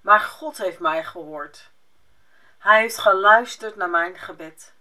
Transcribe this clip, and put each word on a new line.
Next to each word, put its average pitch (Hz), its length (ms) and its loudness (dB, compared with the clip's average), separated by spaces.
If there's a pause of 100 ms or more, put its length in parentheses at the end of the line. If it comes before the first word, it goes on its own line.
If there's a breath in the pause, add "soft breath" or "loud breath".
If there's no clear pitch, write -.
Maar 302 180 4
God - 380 -10
heeft 196 220 -8
mij 160 240 -4
gehoord. 151 680 -16 (840)
Hij 214 240 6
heeft 226 160 -6
geluisterd 214 760 2
naar 180 140 -6
mijn 180 280 -4
gebed. - 640 -20